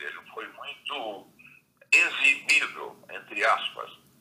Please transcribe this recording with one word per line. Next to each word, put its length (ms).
Ele 180
foi 160
muito 800
exibido, 1040
entre 340
aspas, 460